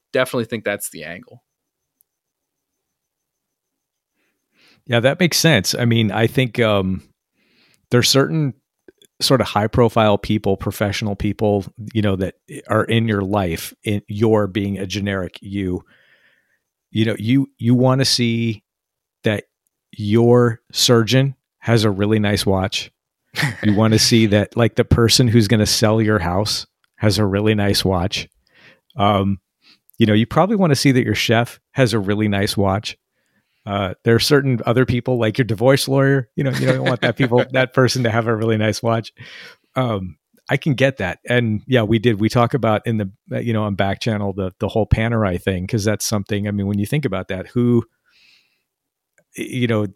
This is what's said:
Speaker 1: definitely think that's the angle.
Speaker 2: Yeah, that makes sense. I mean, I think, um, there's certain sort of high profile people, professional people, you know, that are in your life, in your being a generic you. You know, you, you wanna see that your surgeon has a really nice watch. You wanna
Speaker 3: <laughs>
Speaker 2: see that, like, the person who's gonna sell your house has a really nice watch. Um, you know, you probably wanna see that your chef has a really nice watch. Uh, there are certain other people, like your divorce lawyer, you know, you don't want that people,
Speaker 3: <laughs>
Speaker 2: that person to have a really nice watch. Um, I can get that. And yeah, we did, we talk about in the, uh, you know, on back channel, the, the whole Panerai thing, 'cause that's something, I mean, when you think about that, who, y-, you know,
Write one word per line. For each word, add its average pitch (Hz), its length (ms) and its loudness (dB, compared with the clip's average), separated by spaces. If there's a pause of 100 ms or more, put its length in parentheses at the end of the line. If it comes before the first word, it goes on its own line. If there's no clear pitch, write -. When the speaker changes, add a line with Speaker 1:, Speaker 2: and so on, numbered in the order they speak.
(120)
Speaker 1:
definitely 127 340 -2
think 110 180 -10
that's 104 280 -6
the 80 120 -16
angle. 92 400 -18 (3500)
Speaker 2:
Yeah, 117 140 0
that 135 200 2
makes 175 180 0
sense. 135 360 2
I 120 120 -2
mean, 117 260 2
I 110 160 0
think, 123 320 -2
um, 98 440 0 (840)
there's 120 200 2
certain 151 440 0 (680)
sort 131 200 2
of - 60 -2
high 107 200 0
profile 110 500 2
people, 104 400 -2
professional 101 580 -4
people, 101 500 -2 (280)
you 110 80 0
know, 98 160 0
that 95 180 -6 (320)
are 107 160 0
in 113 240 0
your 104 140 -2
life, 95 520 -4 (100)
in 104 240 -2
your 107 400 2
being 101 300 -4
a 98 80 -6
generic 95 560 -6
you. 95 420 -6 (1080)
You 110 140 0
know, 113 120 -2
you, 127 400 0
you 117 180 2
wanna 127 300 2
see 117 580 -2 (600)
that 107 220 -2 (460)
your 117 680 2 (120)
surgeon 123 640 2 (240)
has 117 260 2
a 110 40 4
really 104 300 0
nice 104 260 0
watch. 95 460 -2 (720)
You 104 120 2
wanna 110 240 4
Speaker 3:
<laughs> - 0 -
Speaker 2:
see 113 280 4
that, 104 300 2
like, 117 180 0
the 117 100 2
person 120 420 4
who's 110 200 4
gonna 107 180 2
sell 110 360 2
your 107 180 2
house 98 480 -4 (300)
has 107 200 0
a 107 80 0
really 104 300 0
nice 101 300 0
watch. 92 420 -2 (680)
Um, 98 440 2 (580)
you 117 80 4
know, 107 80 2
you 110 120 2
probably 190 320 0
wanna 165 180 2
see 139 160 2
that 123 140 2
your 110 100 -2
chef 117 440 -2 (120)
has 123 220 0
a 113 60 0
really 104 280 -2
nice 101 300 -2
watch. 98 400 -2 (680)
Uh, 101 280 -4 (100)
there 117 100 4
are 117 60 4
certain 135 460 0
other 120 200 2
people, 123 320 -2
like 110 200 -2
your 127 80 0
divorce 117 420 0
lawyer, 135 480 0
you 156 80 -2
know, 135 80 -2
you 131 140 -4
don't 131 180 0
want 127 180 -2
that 120 140 -2
people, 123 320 2
Speaker 3:
<laughs> 123 60 -14
Speaker 2:
that 131 200 0
person 127 300 2
to 113 80 0
have 113 160 0
a 117 80 0
really 110 220 0
nice 107 260 -2
watch. 113 300 -2 (640)
Um, 104 420 -4 (320)
I 139 80 -2
can 143 160 -2
get 131 240 0
that. - 280 -6
And 117 400 0
yeah, 123 180 2
we 110 140 2
did, 104 220 0
we 110 80 0
talk 120 260 0
about 110 320 0
in 113 120 -2
the, 98 140 -4 (200)
uh, 120 80 -4
you 117 140 -4
know, 107 100 -2
on 104 120 -4
back 98 260 -2
channel, 104 320 -4
the, 92 260 -6
the 107 80 -2
whole 107 180 0
Panerai 110 560 0
thing, 92 240 -2
'cause 101 200 -2
that's 107 180 -2
something, 101 420 -4
I 104 60 -4
mean, 101 160 -2
when 104 100 -2
you 101 80 -2
think 147 200 -4
about 95 240 -6
that, 92 180 -8
who, 120 380 2 (1500)
y-, - 100 -8
you 123 200 -4
know, 107 280 0